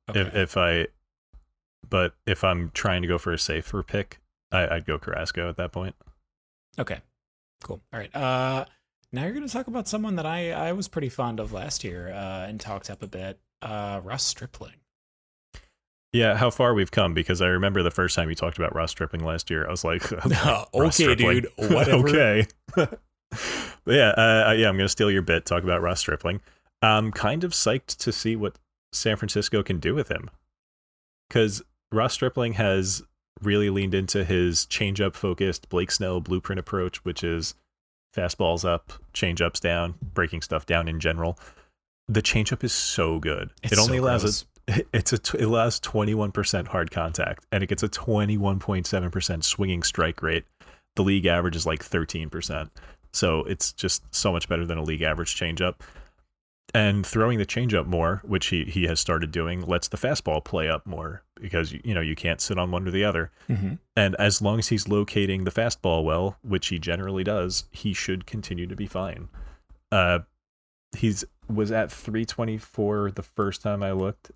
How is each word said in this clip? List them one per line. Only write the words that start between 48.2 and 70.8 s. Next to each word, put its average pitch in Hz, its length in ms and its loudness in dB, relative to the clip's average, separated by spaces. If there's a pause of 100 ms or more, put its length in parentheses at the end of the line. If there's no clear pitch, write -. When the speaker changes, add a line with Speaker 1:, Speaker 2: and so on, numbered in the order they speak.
Speaker 1:
point 92 260 -2
seven 90 240 -2
percent 87 340 -2
swinging 92 380 0
strike 82 400 0
rate. 80 220 0 (520)
The 101 60 4
league 95 240 4
average 85 300 2
is, 80 100 -2
like, 80 160 0
thirteen 80 480 -4
percent. 78 400 -8 (420)
So 80 320 2
it's - 280 -4
just - 400 -4
so - 200 0
much 85 160 -2
better 85 180 0
than 85 100 -4
a 80 60 -4
league 78 200 -4
average 78 340 -2
changeup. 90 400 -2 (1000)
And 101 320 4
throwing 113 320 2
the 98 80 0
changeup 107 400 0
more, 87 380 0
which 95 240 0
he, 82 160 0
he 87 220 0
has 82 120 0
started 82 320 0
doing, 85 340 -4
lets 87 220 0
the - 100 -8
fastball - 480 0
play 80 240 -2
up 78 160 -2
more, 80 380 -10 (220)
because, 85 300 -2
you 110 180 -6
know, 90 80 0
you 78 160 -2
can't 82 240 -2
sit - 180 -2
on 90 120 0
one 90 180 -2
or - 20 -2
the 95 140 2
other. 85 260 0 (200)
Speaker 2:
Mm-hmm. 101 240 -2 (220)
Speaker 1:
And 98 200 4
as 101 240 2
long 104 180 2
as 110 100 -2
he's 104 200 0
locating 101 560 2
the 92 60 0
fastball 92 520 0
well, 85 380 0
which 98 280 -2
he 90 100 -2
generally 95 440 -4
does, 92 480 -2
he - 220 -4
should 92 320 -4
continue 90 420 -6
to 95 80 -10
be 101 120 -6
fine. 92 420 -8 (640)
Uh, 87 280 6 (760)